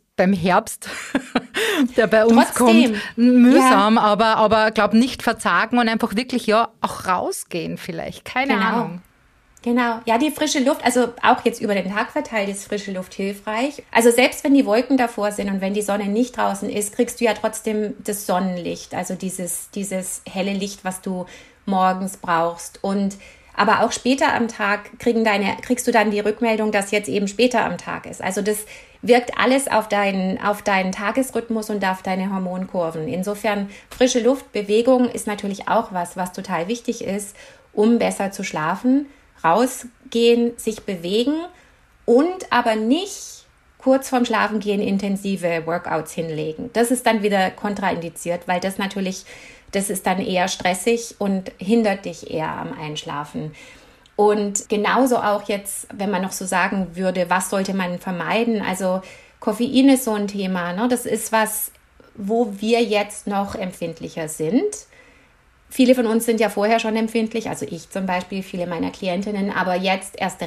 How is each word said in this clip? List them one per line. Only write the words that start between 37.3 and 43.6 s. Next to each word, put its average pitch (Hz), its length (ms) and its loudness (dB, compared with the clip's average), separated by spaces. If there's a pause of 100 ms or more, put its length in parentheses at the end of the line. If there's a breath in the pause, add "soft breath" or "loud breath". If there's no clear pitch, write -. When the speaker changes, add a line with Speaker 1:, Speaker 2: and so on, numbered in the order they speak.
Speaker 2:
um 226 240 4
besser 196 320 -2
zu 202 120 -10
schlafen. 196 640 0 (360 loud breath)
Rausgehen, 233 1160 2
sich - 240 -6
bewegen 202 520 -2 (720 soft breath)
und 311 460 2
aber 233 260 2
nicht 269 680 -2 (340)